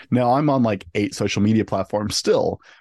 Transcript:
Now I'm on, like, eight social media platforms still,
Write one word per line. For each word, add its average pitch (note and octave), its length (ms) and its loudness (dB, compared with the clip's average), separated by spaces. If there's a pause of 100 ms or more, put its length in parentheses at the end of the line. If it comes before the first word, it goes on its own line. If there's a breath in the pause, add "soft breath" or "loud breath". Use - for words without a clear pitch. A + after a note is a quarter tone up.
(100)
Now A#2+ 240 2
I'm D3 160 2
on, C3+ 120 2
like, G#2 220 0 (100)
eight G#2 200 -2
social G#2 260 -2
media G#2 240 2
platforms G#2 520 -4
still, C3+ 440 0 (200 soft breath)